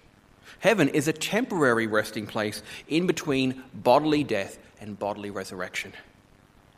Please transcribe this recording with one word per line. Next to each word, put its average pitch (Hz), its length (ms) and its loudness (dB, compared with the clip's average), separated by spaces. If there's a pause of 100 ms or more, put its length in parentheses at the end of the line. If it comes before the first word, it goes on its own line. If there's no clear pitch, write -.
(600)
Heaven 185 320 4
is 147 180 2
a 156 60 0
temporary 151 720 0
resting 107 400 -2
place 107 360 -4 (240)
in 170 200 2
between 135 560 0 (100)
bodily 147 520 4
death 98 340 -4 (200)
and 104 200 -12
bodily 101 320 -6
resurrection. 95 640 -10 (840)